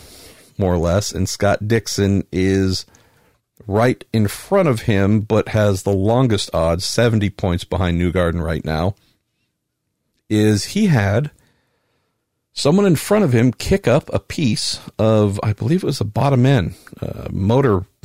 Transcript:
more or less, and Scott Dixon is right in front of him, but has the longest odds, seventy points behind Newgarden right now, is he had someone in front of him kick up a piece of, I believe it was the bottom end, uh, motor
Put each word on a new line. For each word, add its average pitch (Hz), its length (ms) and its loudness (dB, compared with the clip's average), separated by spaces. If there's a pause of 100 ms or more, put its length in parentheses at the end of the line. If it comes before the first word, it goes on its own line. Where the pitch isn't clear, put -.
(580)
more 92 160 0
or 87 40 0
less, 85 340 0
and 95 180 -4
Scott - 380 -2
Dixon 101 640 0
is 95 540 0 (800)
right 110 440 0
in 107 160 2
front 190 400 0
of 117 140 0
him, 101 400 2
but 107 280 -2
has 104 340 0
the 101 100 0
longest 110 600 0
odds, 85 300 0
seventy 110 460 0
points 87 340 -2
behind 87 380 -2
Newgarden 85 420 0
right 82 220 -6
now, 80 300 -2 (1300)
is 107 360 2
he 208 220 0
had 117 420 2 (1200)
someone 190 320 2
in 180 100 4
front 208 280 0
of 131 100 2
him 120 180 4
kick - 360 -2
up 131 240 2
a - 80 -4
piece - 600 -4 (180)
of, 107 460 2
I 110 100 -2
believe 151 300 -2
it 139 40 -4
was 139 120 -4
the 110 60 -4
bottom 127 400 0
end, 131 280 2 (280)
uh, - 300 -10
motor 104 540 0 (180)